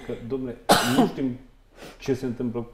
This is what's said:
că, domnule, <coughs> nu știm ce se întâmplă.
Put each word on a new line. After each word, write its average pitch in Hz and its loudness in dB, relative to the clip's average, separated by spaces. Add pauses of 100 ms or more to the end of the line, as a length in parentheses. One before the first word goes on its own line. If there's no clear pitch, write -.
că, 123 -6 (160)
domnule, 127 -4 (200)
<coughs> 240 2
nu 240 8
știm 131 -4 (600)
ce 139 -2
se 131 -4
întâmplă. 117 -4